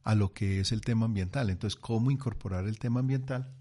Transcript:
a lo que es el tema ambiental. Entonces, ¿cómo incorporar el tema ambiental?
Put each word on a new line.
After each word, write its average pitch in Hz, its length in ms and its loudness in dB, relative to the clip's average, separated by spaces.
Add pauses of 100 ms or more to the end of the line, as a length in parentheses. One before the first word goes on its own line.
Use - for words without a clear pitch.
a 110 120 4
lo 101 180 4
que 98 260 0
es 95 120 0
el 110 100 0
tema 113 240 2
ambiental. 104 440 0
Entonces, 95 300 -2
¿cómo 117 300 0
incorporar 98 560 -2
el 110 140 -4
tema 123 220 0
ambiental? 131 600 -2